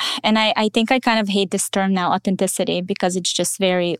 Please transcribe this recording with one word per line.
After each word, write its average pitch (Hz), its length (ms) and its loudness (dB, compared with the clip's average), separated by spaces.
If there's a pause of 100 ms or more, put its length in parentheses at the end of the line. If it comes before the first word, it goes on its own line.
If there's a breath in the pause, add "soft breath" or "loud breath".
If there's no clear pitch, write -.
(240 loud breath)
and 214 160 4
I, 214 160 2
I 214 140 0
think 226 220 2
I 262 80 4
kind 226 200 2
of 208 100 0
hate 196 220 0
this - 180 -2
term 190 240 0
now, 180 200 0
authenticity, 180 680 0
because 180 340 -2
it's 180 180 -4
just - 260 -2
very 180 400 0